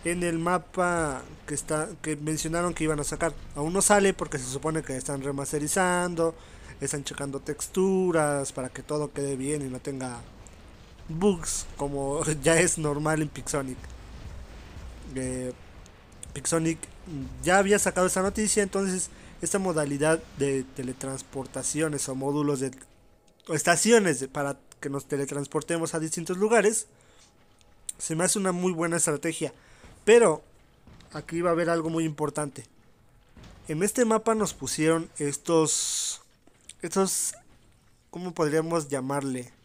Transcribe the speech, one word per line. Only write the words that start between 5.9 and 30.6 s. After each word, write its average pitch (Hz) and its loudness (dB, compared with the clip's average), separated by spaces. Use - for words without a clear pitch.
están 143 -4
checando 139 -6
texturas 165 2
para 131 -6
que - -12
todo 151 -4
quede 139 -2
bien 143 -2
y 135 -6
no 127 -8
tenga 127 -8
bugs, 170 0
como 143 -2
<laughs> 156 0
ya 165 6
es 170 4
normal 151 0
en 151 -2
Pixonic. 131 -6
Eh, 127 -6
Pixonic 165 0
ya 175 6
había 202 6
sacado 185 4
esa 185 2
noticia, 208 2
entonces 190 -2
esta 180 0
modalidad 156 2
de 139 0
teletransportaciones 135 -6
o 135 -4
módulos 143 0
de, 131 -2
o 175 -2
estaciones 175 6
de, 131 -6
para 139 -2
que 143 -6
nos 139 -6
teletransportemos 143 -2
a 170 0
distintos 160 -4
lugares, 214 4
se - -4
me 165 2
hace 185 2
una 190 0
muy 180 0
buena 170 0
estrategia. 156 -2
Pero 214 8